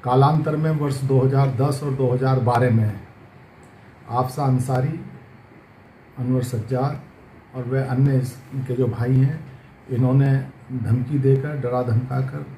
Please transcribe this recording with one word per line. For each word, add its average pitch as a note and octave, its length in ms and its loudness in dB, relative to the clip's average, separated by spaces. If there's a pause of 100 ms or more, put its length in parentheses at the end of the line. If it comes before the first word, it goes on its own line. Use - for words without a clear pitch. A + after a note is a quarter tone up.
कालांतर D3 520 4
में D#3 140 0
वर्ष D3 300 -2
दो C3 200 2
हज़ार C3+ 300 2
दस C3+ 340 0
और C#3+ 60 -2
दो C3 200 0
हज़ार B2+ 300 2
बारह A#2+ 300 2
में A2 300 2 (1080)
आफसा C3 340 -2
अंसारी, C3 560 0 (1160)
अनवर B2+ 240 0
सज्जाद B2 580 -4 (540)
और B2+ 80 -8
वह C3 240 -2
अन्य C3 320 2
इस-, - 360 -8
इनके C3 200 -6
जो B2 120 0
भाई A#2 300 0
हैं, C#3 440 0 (300)
इन्होंने C3 420 4 (400)
धमकी B2 460 0
देकर, C3+ 420 2
डरा B2 220 -2
धमकाकर C3 640 -2 (120)